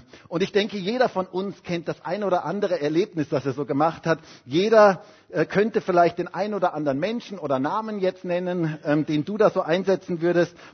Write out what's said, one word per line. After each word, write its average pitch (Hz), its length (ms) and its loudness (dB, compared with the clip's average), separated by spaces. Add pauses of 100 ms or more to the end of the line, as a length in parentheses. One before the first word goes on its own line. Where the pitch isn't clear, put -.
(280)
und 175 160 -2
ich - 80 -4
denke, 208 260 -2
jeder 220 300 0
von 185 180 -4
uns 185 380 -8
kennt 175 240 -6
das 156 160 -8
ein 196 200 -4
oder 180 200 0
andere 180 380 -2
Erlebnis, 156 480 -2
das 139 160 -2
er 135 80 -2
so 143 120 -6
gemacht 151 400 0
hat. 160 140 0 (260)
Jeder, 202 580 6 (260)
äh, 165 160 0
könnte 208 360 0
vielleicht 175 380 2
den 180 100 -6
ein 208 240 -4
oder 180 200 0
anderen 147 260 -2
Menschen 202 380 -6
oder 139 220 -2
Namen 208 400 -4
jetzt 185 240 -2
nennen, 175 640 -2
ähm, 151 200 2
den 151 200 -2
du 202 120 -6
da 202 120 6
so 185 120 -2
einsetzen 180 600 -2
würdest, 170 340 2 (180)